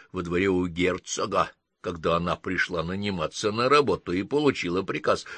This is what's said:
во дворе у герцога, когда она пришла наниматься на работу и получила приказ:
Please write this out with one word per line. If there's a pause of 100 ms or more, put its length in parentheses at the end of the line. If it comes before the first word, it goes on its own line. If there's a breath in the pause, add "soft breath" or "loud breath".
(120 loud breath)
во
дворе
у
герцога, (300)
когда
она
пришла
наниматься
на
работу
и
получила
приказ: (120 loud breath)